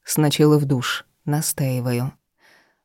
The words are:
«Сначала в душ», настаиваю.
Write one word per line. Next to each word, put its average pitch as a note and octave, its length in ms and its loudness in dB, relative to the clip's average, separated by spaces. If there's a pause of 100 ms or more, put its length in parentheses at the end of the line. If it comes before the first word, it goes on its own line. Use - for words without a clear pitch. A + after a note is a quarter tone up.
«Сначала D3+ 540 4
в C#3+ 80 -2
душ», C3 400 -4 (180)
настаиваю. B2+ 880 -4 (720)